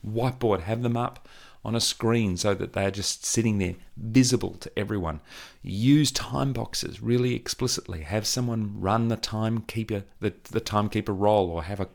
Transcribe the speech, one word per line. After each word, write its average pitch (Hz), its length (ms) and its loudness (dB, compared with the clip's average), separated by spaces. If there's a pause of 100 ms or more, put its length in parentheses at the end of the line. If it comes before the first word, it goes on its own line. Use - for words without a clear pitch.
whiteboard. 113 580 0
Have 110 200 -2
them 117 160 0
up - 320 -6 (340)
on 113 120 -2
a 113 60 2
screen 113 560 2
so 101 160 2
that 95 200 -4
they 98 120 0
are 98 60 2
just - 340 -4
sitting 113 320 2
there, 90 160 2 (240)
visible 120 560 2
to - 240 -14
everyone. 95 420 -2 (440)
Use 127 480 4
time 135 420 -2
boxes 110 480 -6
really 123 320 2
explicitly. - 680 -4
Have 104 260 -2
someone 113 520 -2
run 110 280 2
the 113 100 2
timekeeper, 110 840 -2 (160)
the, 104 140 0 (180)
the - 80 0
timekeeper 104 540 0
role, 101 360 4
or 82 140 -4
have 98 160 -8
a 95 160 -4